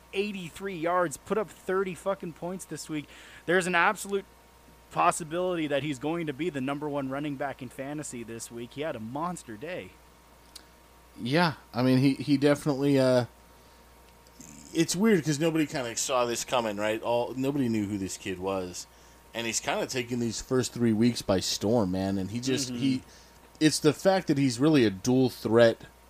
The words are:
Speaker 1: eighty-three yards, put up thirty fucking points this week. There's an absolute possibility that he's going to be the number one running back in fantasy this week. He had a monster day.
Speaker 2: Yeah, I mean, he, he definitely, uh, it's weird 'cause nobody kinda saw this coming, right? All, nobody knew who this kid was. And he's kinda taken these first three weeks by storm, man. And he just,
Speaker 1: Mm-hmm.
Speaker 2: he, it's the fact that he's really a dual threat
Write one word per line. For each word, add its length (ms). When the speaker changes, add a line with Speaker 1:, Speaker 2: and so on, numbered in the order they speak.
Speaker 1:
eighty-three 600
yards, 420
put 180
up 140
thirty 440
fucking 380
points 320
this 240
week. 180
There's 220
an 80
absolute 500
possibility 760
that 160
he's 160
going 280
to 60
be 160
the 140
number 260
one 220
running 260
back 240
in 80
fantasy 540
this 280
week. 220
He 80
had 160
a 40
monster 540
day. 360
Speaker 2:
Yeah, 340
I 80
mean, 160
he, 160
he 240
definitely, 600
uh, 280
it's 220
weird 300
'cause 160
nobody 260
kinda 300
saw 280
this 200
coming, 320
right? 260
All, 340
nobody 320
knew 180
who 120
this 180
kid 220
was. 480
And 120
he's 140
kinda 260
taken 340
these 200
first 320
three 200
weeks 300
by 180
storm, 500
man. 280
And 120
he 100
just, 300
Speaker 1:
Mm-hmm. 80
Speaker 2:
he, 240
it's 180
the 140
fact 360
that 100
he's 200
really 260
a 60
dual 380
threat 540